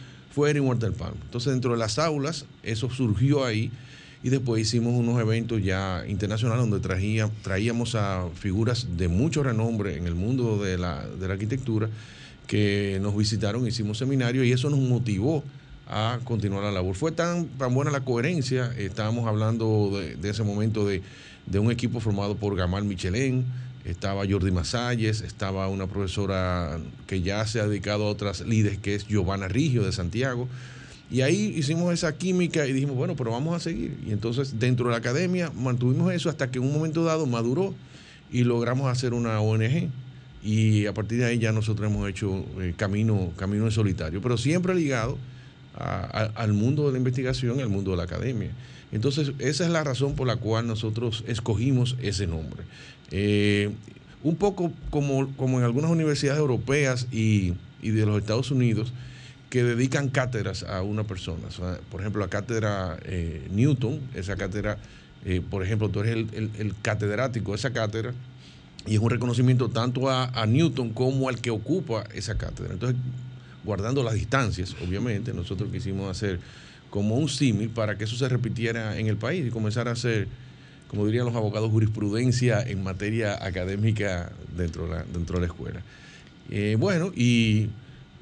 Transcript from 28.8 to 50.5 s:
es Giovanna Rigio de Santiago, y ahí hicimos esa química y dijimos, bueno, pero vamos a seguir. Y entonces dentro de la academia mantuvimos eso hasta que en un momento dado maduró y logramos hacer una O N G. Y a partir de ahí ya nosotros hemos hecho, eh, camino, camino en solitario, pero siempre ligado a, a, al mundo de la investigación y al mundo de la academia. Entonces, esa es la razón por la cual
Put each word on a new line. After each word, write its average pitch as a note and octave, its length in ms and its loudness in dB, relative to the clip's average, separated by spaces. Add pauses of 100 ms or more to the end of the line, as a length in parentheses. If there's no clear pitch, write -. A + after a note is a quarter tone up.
es G2+ 120 -4
Giovanna G2 420 0
Rigio B2 340 2
de F#2+ 100 0
Santiago, B2 560 -2 (640)
y B2 120 2
ahí G3 340 2
hicimos E3 380 2
esa D#3+ 220 0
química F3+ 500 2
y C3 80 0
dijimos, C3+ 220 0
bueno, E3 200 -2
pero A#2 140 -2
vamos D3+ 260 0
a E3+ 40 -4
seguir. - 360 -4 (100)
Y G#2+ 60 -2
entonces A#2 460 -2
dentro B2+ 280 4
de A#2+ 60 4
la A#2 60 2
academia E3 580 0
mantuvimos B2+ 560 2
eso E3+ 160 0
hasta C#3+ 220 -2
que B2+ 80 -2
en B2 60 0
un C#3+ 100 2
momento D#3+ 300 2
dado D#3+ 200 2
maduró B2+ 500 2 (560)
y B2 140 4
logramos A#2+ 460 2
hacer B2 240 0
una A2+ 260 2
O A2 140 4
N A2 160 4
G. E3+ 180 2 (560)
Y G#2+ 400 6
a G2+ 80 0
partir G#2+ 260 -2
de B2 60 4
ahí A#2+ 140 2
ya A2+ 120 2
nosotros G#2+ 400 0
hemos G2+ 200 0
hecho, F#2+ 340 -2 (160)
eh, F2+ 160 -2
camino, G2+ 600 2
camino G#2 280 0
en A2+ 60 2
solitario, F#2+ 500 0
pero A#2+ 160 0
siempre F3 380 2
ligado C3 420 0 (580)
a, F#2 300 -4
a, - 200 -2 (180)
al G#2+ 100 2
mundo C#3 340 4
de C3+ 60 2
la B2+ 60 0
investigación B2+ 600 0
y C3+ 40 -2
al A2+ 60 0
mundo G2 240 0
de F2+ 40 0
la F2 80 0
academia. F2 460 -4 (420)
Entonces, C#3 460 0
esa D3+ 260 0
es E3+ 60 2
la D#3+ 120 2
razón C#3 320 0
por C3 120 -2
la A2+ 100 0
cual A2+ 300 0